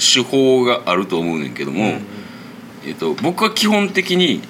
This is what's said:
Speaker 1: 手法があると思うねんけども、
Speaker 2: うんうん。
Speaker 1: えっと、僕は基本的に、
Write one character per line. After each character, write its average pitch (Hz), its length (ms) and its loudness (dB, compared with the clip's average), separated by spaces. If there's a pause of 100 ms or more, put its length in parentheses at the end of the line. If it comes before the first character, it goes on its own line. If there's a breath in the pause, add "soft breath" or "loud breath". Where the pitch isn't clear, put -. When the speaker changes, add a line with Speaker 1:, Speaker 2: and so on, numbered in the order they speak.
Speaker 1:
手 123 260 2
法 131 380 4
が 120 220 2
あ 90 100 2
る 95 100 0
と 90 120 -2
思 85 160 0
う 80 40 -2
ね 71 100 -4
ん 60 60 -8
け - 120 -6
ど 69 40 -6
も、 78 100 -2
Speaker 2:
う 110 60 2
ん - 20 2
う 87 80 0
ん。 69 40 -8 (840 loud breath)
Speaker 1:
え 71 60 -6
っ - 20 -8
と、 80 200 -2
僕 180 300 0
は 214 60 2
基 - 160 0
本 202 240 2
的 185 260 0
に、 165 340 2